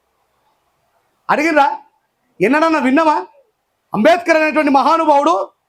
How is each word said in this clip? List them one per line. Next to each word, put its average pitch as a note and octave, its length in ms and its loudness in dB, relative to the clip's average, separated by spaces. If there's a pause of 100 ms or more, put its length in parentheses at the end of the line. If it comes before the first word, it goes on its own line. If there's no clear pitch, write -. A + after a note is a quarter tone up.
(1300)
అడిగిర్రా? D4 480 0 (640)
ఎన్నడన్నా D4+ 380 0
విన్నామా? D4+ 480 0 (680)
అంబేద్కర్ D#4+ 440 2
అనేటువంటి D4+ 340 -2
మహానుభావుడు D#4 760 0 (200)